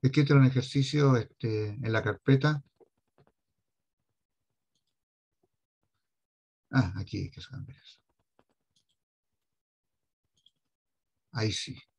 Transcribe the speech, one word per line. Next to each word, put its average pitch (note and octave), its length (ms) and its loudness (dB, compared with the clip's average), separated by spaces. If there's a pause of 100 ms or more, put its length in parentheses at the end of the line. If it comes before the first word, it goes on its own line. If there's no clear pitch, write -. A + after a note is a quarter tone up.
Es C3 100 2
que D3+ 120 2
este C#3+ 100 2
era C#3 80 8
un C3 60 8
ejercicio, C3+ 680 2
este, G#2+ 520 -4
en A2+ 240 -6
la G#2+ 100 0
carpeta. C#3 600 0 (4000)
Ah, F#2 260 0
aquí C3+ 220 -8
hay - 120 -8
que - 120 -20
cambiar - 360 -18
eso. - 220 -20 (3250)
Ahí A2 200 -4
sí. - 260 -10 (200)